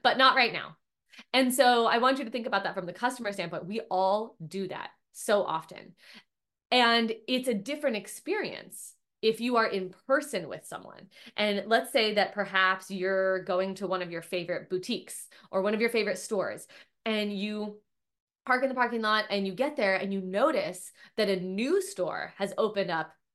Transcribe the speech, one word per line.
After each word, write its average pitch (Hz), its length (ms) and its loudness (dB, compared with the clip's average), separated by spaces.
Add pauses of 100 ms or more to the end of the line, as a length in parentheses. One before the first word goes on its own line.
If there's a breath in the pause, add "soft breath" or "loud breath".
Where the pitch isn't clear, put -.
But 226 160 4
not 262 180 6
right 240 180 2
now. 160 240 -10 (540 loud breath)
And 254 220 4
so 247 320 6
I 233 140 4
want 262 180 4
you 254 80 -6
to 226 60 -10
think 233 160 -6
about 190 160 0
that 170 100 -4
from 180 140 -8
the 180 60 -8
customer 240 400 -4
standpoint. 170 340 -6
We 220 140 -6
all 196 640 0
do 185 260 -6
that - 200 -10 (220)
so 208 320 2
often. - 520 -8 (760 loud breath)
And 233 420 6 (140)
it's 254 200 0
a 247 60 2
different 262 440 -2
experience - 1000 -8 (280)
if 220 180 2
you 247 140 0
are 220 100 4
in 185 300 -4 (100)
person 269 420 0
with - 160 -10
someone. - 460 -14 (260 loud breath)
And 202 300 0
let's 240 260 2
say 220 220 2
that 196 220 2
perhaps 190 560 2
you're 190 540 0
going 190 300 0
to 190 120 -6
one 180 160 -2
of 170 80 -8
your 170 100 -6
favorite 170 480 -6
boutiques - 580 -6 (220 loud breath)
or 190 140 0
one 208 100 0
of 214 80 0
your 233 80 2
favorite 208 300 -2
stores, 165 480 -4 (360 loud breath)
and 214 320 -2
you 208 460 -6 (640)
park 254 160 2
in 262 80 2
the 254 60 -6
parking 233 260 0
lot 214 300 2
and 202 160 0
you 190 80 -6
get 277 200 -2
there 196 200 2
and 196 180 -2
you 196 80 -2
notice 190 680 0 (240 loud breath)
that 202 140 2
a 190 100 2
new 220 420 0
store - 560 -4
has 196 220 -2
opened 202 320 0
up 160 200 -4 (240)